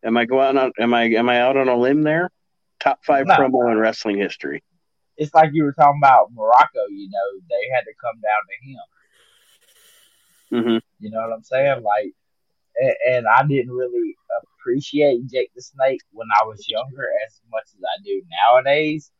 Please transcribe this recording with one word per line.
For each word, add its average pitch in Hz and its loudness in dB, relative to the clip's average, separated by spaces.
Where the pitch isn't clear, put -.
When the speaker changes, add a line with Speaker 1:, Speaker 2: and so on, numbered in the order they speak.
Speaker 1:
Am 113 -2
I 120 2
going 135 0
on? 131 0
Am 120 0
I, 117 0
am 117 0
I 120 2
out 131 2
on 131 2
a 127 2
limb 135 2
there? 165 -2
Top - -2
five 139 0
Speaker 2:
No. - 6
Speaker 1:
promo 127 2
in 113 2
wrestling 110 0
history. 80 -6
Speaker 2:
It's 151 -6
like 160 6
you 151 0
were 143 -2
talking 143 4
about 127 6
Morocco. 120 2
You 98 -16
know, 98 -6
they 101 -4
had 123 0
to 110 -14
come 117 -8
down 107 -2
to 117 -20
him. 135 -20
Speaker 1:
Mm-hmm. 113 0
Speaker 2:
You 107 -12
know 110 -6
what 113 -8
I'm 113 -14
saying? 135 -2
Like, 104 -2
and, 127 0
and 123 0
I 123 4
didn't 127 -2
really 123 -6
appreciate 139 0
Jake 123 -4
the 127 -20
Snake 135 -2
when 113 -16
I 110 0
was 107 -16
younger 127 -8
as - -20
much 110 -8
as - -20
I 85 -6
do 98 -6
nowadays. 135 0